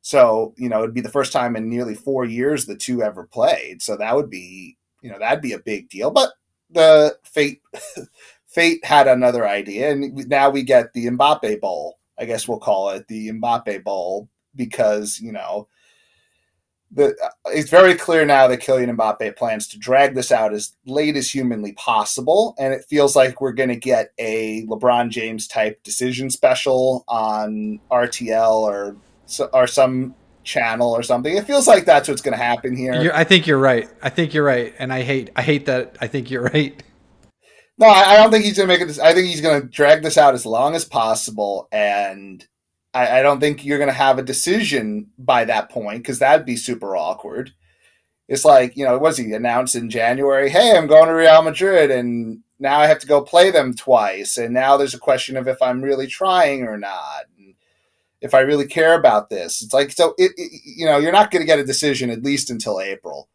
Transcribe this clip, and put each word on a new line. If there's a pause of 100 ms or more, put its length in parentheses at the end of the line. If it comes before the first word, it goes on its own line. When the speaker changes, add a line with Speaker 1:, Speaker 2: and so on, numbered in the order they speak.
Speaker 1:
So,
you
know,
it'd
be
the
first
time
in
nearly
four
years
the
two
ever
played.
So
that
would
be, (260)
you
know,
that'd
be
a
big
deal.
But (360)
the
fate, (120)
<laughs> (440)
fate
had
another
idea,
and (140)
now
we
get
the
Mbappe
Bowl. (180)
I
guess
we'll
call
it
the
Mbappe
Bowl, (260)
because,
you
know, (1300)
the, (300)
it's
very
clear
now
that
Kylian
Mbappe
plans
to
drag
this
out
as (100)
late
as
humanly
possible,
and
it
feels
like
we're
gonna
get
a
LeBron
James
type
decision
special
on (100)
R
T
L
or (320)
so,
or
some (300)
channel
or
something.
It
feels
like
that's
what's
gonna
happen
here.
Speaker 2:
You're,
I
think
you're
right. (120)
I
think
you're
right,
and
I
hate,
I
hate
that.
I
think
you're
right. (960)
Speaker 1:
No,
I,
I
don't
think
he's
gonna
make
it.
I
think
he's
gonna
drag
this
out
as
long
as
possible,
and (460)
I,
I
don't
think
you're
gonna
have
a
decision (100)
by
that
point,
'cause
that'd
be
super
awkward. (760)
It's
like,
you
know,
was
he
announced
in
January,
"Hey,
I'm
going
to
Real
Madrid,
and (180)
now
I
have
to
go
play
them
twice,
and
now
there's
a
question
of
if
I'm
really
trying
or
not, (120)
and (640)
if
I
really
care
about
this."
It's
like,
so,
it,
it,
you
know,
you're
not
gonna
get
a
decision
at
least
until
April.